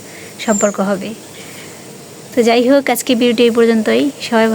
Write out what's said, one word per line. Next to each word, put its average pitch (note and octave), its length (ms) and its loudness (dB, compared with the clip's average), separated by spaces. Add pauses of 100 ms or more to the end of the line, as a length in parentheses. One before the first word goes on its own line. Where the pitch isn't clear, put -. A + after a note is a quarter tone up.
(440)
সম্পর্ক G#3 360 0
হবে। G3+ 300 -2 (1200)
তো - 100 -2
যাই A#3 260 4
হোক, C#4 160 4 (100)
আজকে - 260 -2
ভিডিওটি A#3+ 280 2
এই A3+ 80 2
পর্যন্তই। A3+ 460 2 (260)
সবাই A3+ 260 2